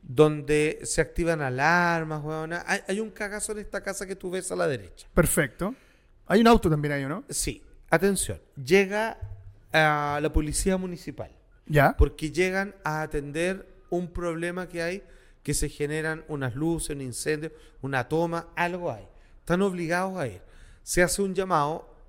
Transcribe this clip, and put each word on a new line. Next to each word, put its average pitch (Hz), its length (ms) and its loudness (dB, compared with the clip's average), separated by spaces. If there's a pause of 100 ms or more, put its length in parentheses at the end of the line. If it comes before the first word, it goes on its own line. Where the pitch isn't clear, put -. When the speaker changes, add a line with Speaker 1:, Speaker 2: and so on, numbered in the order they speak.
Speaker 1:
donde 151 800 2
se - 180 -2
activan 165 400 -2
alarmas, 156 800 0
weona. 160 420 -8
Hay, 196 220 -2
hay 196 140 -2
un 220 80 -6
cagazo 208 420 -8
en 214 80 -8
esta 202 220 -8
casa 196 260 -8
que 190 80 -8
tú 185 160 -8
ves 185 200 -6
a 180 40 -4
la 180 120 0
derecha. 117 460 -6
Speaker 2:
Perfecto. 170 640 2 (520)
Hay 190 120 6
un 233 80 8
auto 233 220 8
también 147 240 2
ahí, 139 100 -2
¿o 135 60 -4
no? 190 200 -6
Speaker 1:
Sí. - 320 -4 (280)
Atención. 180 500 2 (240)
Llega, 196 540 2 (560)
ah, 147 480 4
la 151 100 0
policía 156 460 2
municipal. 175 540 -8 (340)
Speaker 2:
Ya. 147 320 4
Speaker 1:
Porque 147 340 2
llegan 185 440 0 (100)
a 156 160 -2
atender 156 680 -4 (220)
un 175 220 -2
problema 175 580 -4
que 170 120 -6
hay, 180 220 -4 (400)
que 143 100 -2
se - 140 0
generan 156 640 -4
unas 135 260 -4
luces, 156 400 -2
un 139 60 -10
incendio, 151 500 -4 (300)
una 135 260 -2
toma, 165 480 -2
algo 175 360 -2
hay. 104 140 -12 (340)
Están 175 220 0
obligados 180 560 -2
a 147 100 -4
ir. 95 140 -12 (420)
Se 175 200 2
hace 175 180 0
un 190 140 -2
llamado 170 520 0 (220)